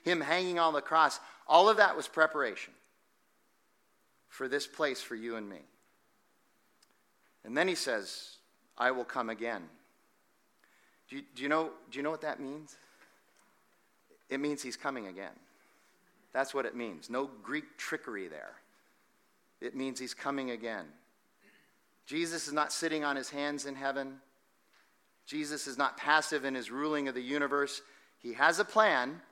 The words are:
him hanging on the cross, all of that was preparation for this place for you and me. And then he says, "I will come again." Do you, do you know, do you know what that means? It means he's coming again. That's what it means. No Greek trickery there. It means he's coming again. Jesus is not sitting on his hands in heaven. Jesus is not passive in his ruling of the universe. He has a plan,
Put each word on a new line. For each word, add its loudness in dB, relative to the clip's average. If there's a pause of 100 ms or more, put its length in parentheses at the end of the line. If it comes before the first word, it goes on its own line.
him 2
hanging 2
on 4
the 2
cross, 6 (260)
all 10
of 8
that 6
was -4
preparation 2 (1600)
for -6
this 0
place -2
for -8
you -6
and -8
me. -14 (1800)
And -4
then 4
he 0
says, -4 (400)
"I 4
will -2
come -4
again." -6 (1400)
Do -14
you, -8 (100)
do -10
you -2
know, 2 (180)
do -10
you -4
know 0
what -6
that -4
means? -12 (1500)
It -2
means -2
he's -8
coming -6
again. -12 (1000)
That's -2
what 0
it -6
means. -8
No -4 (100)
Greek -8
trickery -8
there. -14 (1040)
It -8
means -6
he's -8
coming -4
again. -6 (1200)
Jesus -4
is -8
not 0
sitting -2
on 0
his -6
hands -4
in -8
heaven. -4 (1040)
Jesus -4
is -6
not 2
passive 4
in 0
his -6
ruling -2
of -4
the -2
universe. 0 (380)
He -8
has 4
a 2
plan, 4 (100)